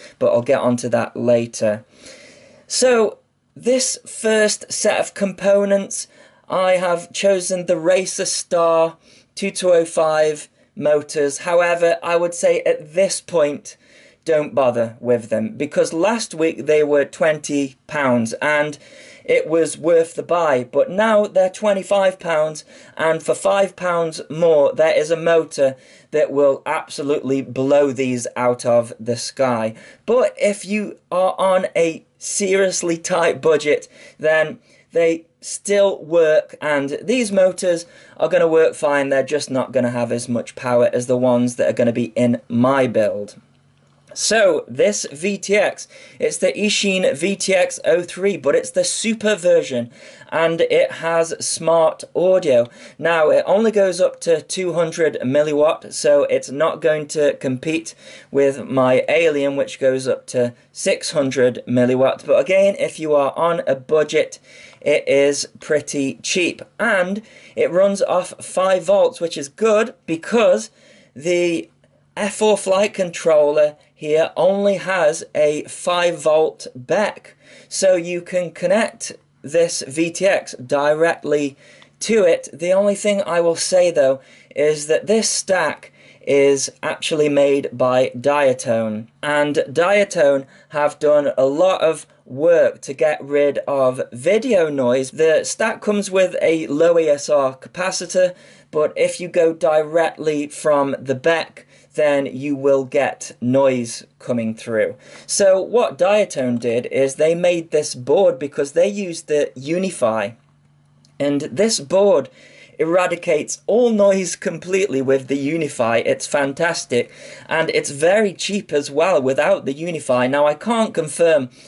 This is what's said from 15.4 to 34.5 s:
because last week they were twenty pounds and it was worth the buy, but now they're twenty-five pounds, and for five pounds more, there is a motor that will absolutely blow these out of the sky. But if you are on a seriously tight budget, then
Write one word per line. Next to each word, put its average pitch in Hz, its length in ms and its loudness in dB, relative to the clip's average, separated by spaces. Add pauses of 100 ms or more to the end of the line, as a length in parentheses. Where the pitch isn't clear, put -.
because 160 340 -2
last 202 420 -2
week 160 320 -4
they 151 180 2
were 143 200 2
twenty 147 720 -4 (120)
pounds 120 540 -2
and 151 360 0 (460)
it 165 240 0
was 156 300 0
worth 165 380 2
the 135 80 -8
buy, 151 400 0
but 135 260 0
now 208 360 2
they're 185 240 2
twenty-five 196 680 0
pounds, 156 440 -2 (340)
and 160 240 0
for 151 140 -2
five 196 400 0
pounds 170 540 -4
more, 156 440 4
there 156 240 2
is 156 140 0
a 165 60 0
motor 160 580 0 (360)
that 147 200 0
will 139 340 2
absolutely 143 760 -4
blow 135 500 2
these 127 440 -4
out 123 300 -2
of 120 340 2
the 117 160 -4
sky. 117 600 -2 (300)
But 240 320 0
if 202 280 -2
you 202 320 -6 (140)
are 185 260 0
on 185 380 2
a 165 300 0 (120)
seriously 185 800 -2
tight 170 440 -2
budget, 147 460 0 (300)
then 156 420 0 (320)